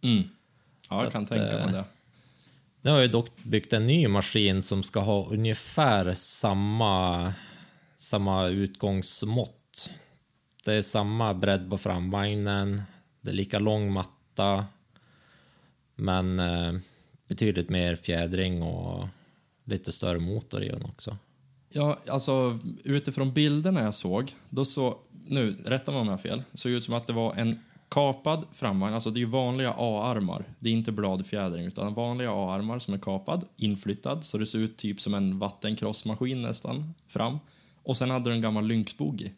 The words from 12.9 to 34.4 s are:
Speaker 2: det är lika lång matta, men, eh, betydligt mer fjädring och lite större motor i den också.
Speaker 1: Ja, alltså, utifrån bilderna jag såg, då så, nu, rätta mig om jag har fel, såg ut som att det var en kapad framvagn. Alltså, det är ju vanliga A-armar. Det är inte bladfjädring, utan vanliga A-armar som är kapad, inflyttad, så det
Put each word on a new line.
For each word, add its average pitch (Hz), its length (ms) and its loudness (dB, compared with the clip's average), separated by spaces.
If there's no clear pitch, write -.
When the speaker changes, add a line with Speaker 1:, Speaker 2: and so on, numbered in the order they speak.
Speaker 2:
det 143 80 -8
är - 60 -4
lika 98 240 -2
lång 104 320 2
matta, 98 760 -2
men, 92 440 0
eh, 87 340 0
betydligt 92 420 0
mer 87 260 2
fjädring 87 680 -2
och 87 440 -4
lite 104 260 -4
större 87 280 0
motor 101 440 -4
i 98 60 -4
den - 140 -6
också. - 340 -10
Speaker 1:
Ja, 147 380 0
alltså, 131 520 2
utifrån 135 500 0
bilderna 151 480 2
jag 104 140 2
såg, 104 360 0
då 135 160 0
så, 131 320 4
nu, 123 280 2
rätta 127 260 0
mig 139 100 0
om 110 60 2
jag 98 60 0
har 92 40 -2
fel, 120 260 -6
såg - 180 -2
ut 120 120 0
som 120 100 -4
att 117 140 -4
det 123 60 -2
var 113 220 0
en 113 240 -2
kapad 147 640 0
framvagn. 101 400 0
Alltså, 113 160 -2
det 113 80 -4
är 123 40 0
ju 123 40 0
vanliga 127 520 0
A-armar. 107 680 -2
Det 113 100 -2
är 113 40 2
inte 113 180 0
bladfjädring, 95 720 -2
utan 101 280 -6
vanliga 120 380 -4
A-armar 101 480 -4
som 98 140 -6
är 98 40 -4
kapad, 95 480 -4
inflyttad, 107 680 -4
så - 140 -4
det 107 80 -2